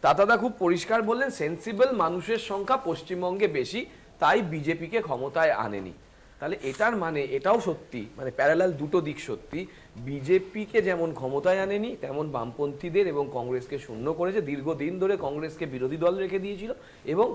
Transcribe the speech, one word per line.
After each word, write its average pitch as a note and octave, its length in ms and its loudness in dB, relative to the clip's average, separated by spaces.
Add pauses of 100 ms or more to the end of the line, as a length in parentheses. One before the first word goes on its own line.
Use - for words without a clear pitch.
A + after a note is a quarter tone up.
তাতাদা G3 340 6
খুব A#3 220 0
পরিষ্কার F3+ 440 2
বললেন, A#3+ 280 0
sensible G#3+ 580 0 (140)
মানুষের F3+ 380 0 (100)
সংখ্যা G3+ 340 0
পশ্চিমবঙ্গে F3+ 640 -2 (100)
বেশি, E3 220 -4 (380)
তাই F3 240 6
বিজেপিকে D#3+ 580 -2
ক্ষমতায় C#3 520 0 (120)
আনেনি। G2 280 -4 (460)
তাহলে D#3+ 240 -4
এটার G#3 340 2
মানে E3 240 0 (160)
এটাও G3 240 4
সত্যি, D3 400 -4 (160)
মানে, C3 140 -4
parallel D#3+ 420 4
দুটো D3 280 0
দিক D3+ 200 -6
সত্যি। C#3 400 -8 (360)
বিজেপিকে F3+ 840 0
যেমন F3 260 0 (100)
ক্ষমতায় C#3+ 440 2
আনেনি, G#3 280 -2 (100)
তেমন C#3 240 -4 (120)
বামপন্থীদের C#3+ 680 0
এবং C#3+ 260 0
কংগ্রেসকে B2 460 -4
শূন্য A#2+ 340 -8
করেছে। F#3+ 280 0
দীর্ঘদিন C#3+ 520 -4 (100)
ধরে G3 180 2
কংগ্রেসকে D#3 460 -6
বিরোধী C3 300 -4
দল E3+ 180 2 (100)
রেখে F#3+ 140 -4
দিয়েছিল G3+ 320 -6 (340)
এবং F#3+ 300 2